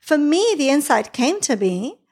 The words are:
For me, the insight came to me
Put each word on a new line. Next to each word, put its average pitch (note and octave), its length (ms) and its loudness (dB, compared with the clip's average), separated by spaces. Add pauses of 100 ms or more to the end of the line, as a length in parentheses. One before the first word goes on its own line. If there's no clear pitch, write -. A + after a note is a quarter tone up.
For - 160 0
me, E4 400 2
the C#4 140 0
insight C#4+ 420 0
came D#4+ 300 -2
to C#4 120 -2
me G3 460 -4 (120)